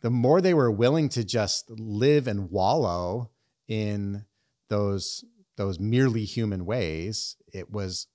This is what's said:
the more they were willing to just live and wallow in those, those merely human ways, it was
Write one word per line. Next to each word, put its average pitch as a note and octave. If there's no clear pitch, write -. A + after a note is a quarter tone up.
the A#2
more B2+
they F3+
were C3
willing C3
to A#2+
just G#2+
live A2+
and G2+
wallow G2
in G#2
those, G2+
those G2
merely A2+
human G2
ways, F#2
it F#2
was F#2+